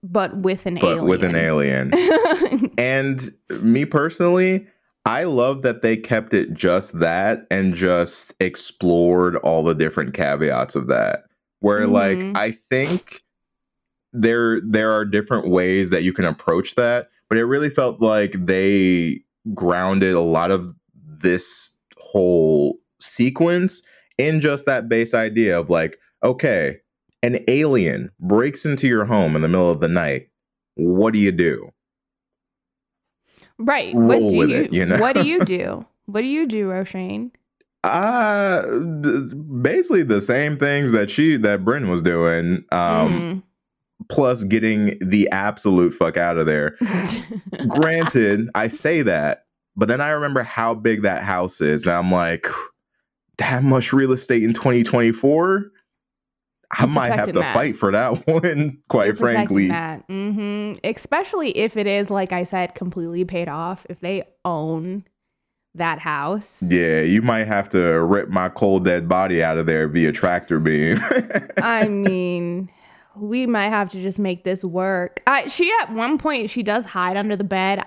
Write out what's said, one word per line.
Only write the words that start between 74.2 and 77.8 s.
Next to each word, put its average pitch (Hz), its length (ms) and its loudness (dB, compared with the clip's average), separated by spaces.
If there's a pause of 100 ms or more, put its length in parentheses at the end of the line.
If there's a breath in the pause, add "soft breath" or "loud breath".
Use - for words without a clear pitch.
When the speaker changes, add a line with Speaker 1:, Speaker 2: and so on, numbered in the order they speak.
Speaker 1:
make 185 240 -4
this 185 180 -4
work. 185 640 -4
I, 269 220 2
she, 349 320 0
at - 120 -6
one 233 240 -2
point, 254 320 -4
she 240 140 -6
does 214 220 -2
hide 185 320 -4
under 208 180 -2
the 190 80 -4
bed. 190 440 -2